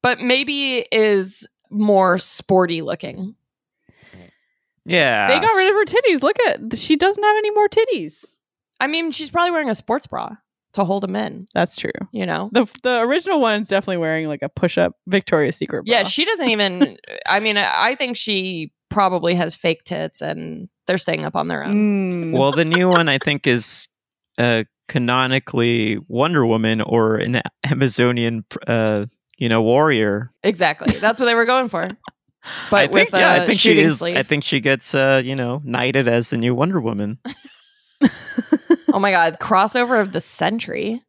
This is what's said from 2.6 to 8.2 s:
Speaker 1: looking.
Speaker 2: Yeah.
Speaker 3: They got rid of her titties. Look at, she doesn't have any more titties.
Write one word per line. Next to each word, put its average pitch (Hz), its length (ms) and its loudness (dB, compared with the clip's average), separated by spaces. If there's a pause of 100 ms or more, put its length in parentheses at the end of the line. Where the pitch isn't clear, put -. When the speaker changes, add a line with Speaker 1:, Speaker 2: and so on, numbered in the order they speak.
Speaker 1:
looking. 180 540 -8 (1500)
Speaker 2:
Yeah. 131 420 2
Speaker 3:
They - 120 2
got 440 180 2
rid 381 120 4
of 392 60 2
her 415 100 2
titties. 381 380 0
Look 349 140 0 (100)
at, 226 300 -4
she - 180 0
doesn't 392 260 0
have 427 160 2
any 427 140 -2
more 415 160 2
titties. 415 560 -2 (560)